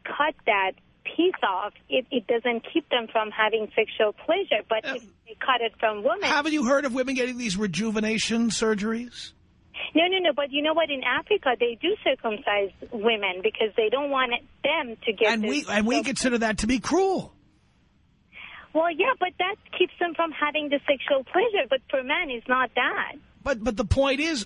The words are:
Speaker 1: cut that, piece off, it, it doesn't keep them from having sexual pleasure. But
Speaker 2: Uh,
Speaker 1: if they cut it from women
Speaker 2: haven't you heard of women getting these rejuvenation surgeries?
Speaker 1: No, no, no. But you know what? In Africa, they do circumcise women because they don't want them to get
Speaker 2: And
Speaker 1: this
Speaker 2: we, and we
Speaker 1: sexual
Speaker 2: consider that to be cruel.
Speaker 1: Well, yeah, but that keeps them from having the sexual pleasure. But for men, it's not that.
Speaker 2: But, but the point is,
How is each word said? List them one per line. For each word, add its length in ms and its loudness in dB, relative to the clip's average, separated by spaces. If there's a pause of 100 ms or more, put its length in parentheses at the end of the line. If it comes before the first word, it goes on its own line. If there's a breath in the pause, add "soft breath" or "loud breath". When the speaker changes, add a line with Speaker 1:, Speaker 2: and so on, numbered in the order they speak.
Speaker 1:
cut 320 -2 (120)
that, 240 2 (440)
piece 180 4 (100)
off, 300 -2 (160)
it, 220 0
it 160 -2
doesn't 460 -2
keep 160 -2
them 220 0
from 200 0
having 440 0
sexual 380 2
pleasure. 540 0
But 180 -2
Speaker 2:
Uh, 100 -4
Speaker 1:
if 80 -10 (240)
they 120 -18
cut 220 0
it 180 -2
from 240 0
women 200 0
Speaker 2:
haven't 300 2
you 120 0
heard 200 4
of 80 -2
women 220 -2
getting 220 -2
these 200 -4
rejuvenation 920 0
surgeries? 840 -2 (600 loud breath)
Speaker 1:
No, 140 6
no, 120 0
no. 140 2
But 180 -2
you 100 0
know 120 2
what? 160 2
In 140 -4
Africa, 560 0
they 220 0
do 220 0
circumcise 680 0 (200)
women 520 0
because 340 0
they 120 2
don't 200 -2
want 220 0 (320)
them 320 -2 (100)
to 80 0
get 200 2
Speaker 2:
And 100 0
Speaker 1:
this 60 0
Speaker 2:
we, 200 -2
and 160 2
we 100 2
Speaker 1:
sexual 140 2
Speaker 2:
consider 300 0
that 200 0
to 80 -2
be 120 2
cruel. 540 0 (1400 loud breath)
Speaker 1:
Well, 180 2
yeah, 280 2
but 100 0 (100)
that 160 0 (220)
keeps 220 0
them 160 0
from 160 0
having 380 -2
the 180 2
sexual 360 2
pleasure. 460 2
But 100 0 (100)
for 140 -2
men, 260 -2
it's 180 -6
not 280 2
that. 380 0 (300)
Speaker 2:
But, 200 -2
but 140 -2
the 80 0
point 340 2
is, 260 -2